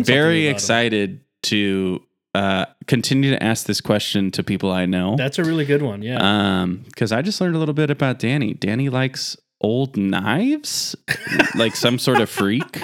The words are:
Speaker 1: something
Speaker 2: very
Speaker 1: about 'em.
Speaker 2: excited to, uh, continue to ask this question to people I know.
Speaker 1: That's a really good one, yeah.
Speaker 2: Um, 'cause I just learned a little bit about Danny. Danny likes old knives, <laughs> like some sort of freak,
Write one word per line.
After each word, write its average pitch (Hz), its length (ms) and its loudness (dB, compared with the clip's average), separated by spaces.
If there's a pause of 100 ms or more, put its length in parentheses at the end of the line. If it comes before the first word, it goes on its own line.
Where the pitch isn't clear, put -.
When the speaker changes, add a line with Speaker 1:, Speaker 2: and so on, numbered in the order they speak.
Speaker 1:
something - 100 4
Speaker 2:
very 160 320 4
Speaker 1:
about 143 40 2
'em. 123 60 0
Speaker 2:
excited 107 640 0 (240)
to, 95 580 0 (320)
uh, 98 320 0 (200)
continue 135 440 2
to - 120 0
ask 113 240 0
this 104 140 -2
question 101 520 0
to 95 100 -4
people 98 300 -2
I 92 120 0
know. 92 320 0
Speaker 1:
That's 135 220 -2
a 175 60 2
really 160 200 0
good 143 160 2
one, 104 220 -4
yeah. 120 180 -4
Speaker 2:
Um, 95 640 2 (120)
'cause 113 160 0
I 120 100 0
just 202 180 -2
learned 175 160 2
a - 20 0
little 151 140 0
bit 147 160 2
about 139 300 0
Danny. 117 340 0
Danny 120 380 -2
likes 131 480 -2 (240)
old 131 340 0
knives, 107 1000 0 (140)
<laughs> - 480 0
like 113 180 2
some 120 240 0
sort 123 220 2
of 104 80 0
freak, - 560 -2